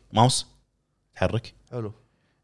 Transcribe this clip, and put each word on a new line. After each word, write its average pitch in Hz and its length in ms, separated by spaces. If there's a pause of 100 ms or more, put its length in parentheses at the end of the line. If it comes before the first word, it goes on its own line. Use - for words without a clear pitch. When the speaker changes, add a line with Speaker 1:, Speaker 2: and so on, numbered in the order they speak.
(120)
Speaker 1:
ماوس، 113 340 (680)
تحرك. 95 400 (160)
Speaker 2:
حلو. 110 220 (520)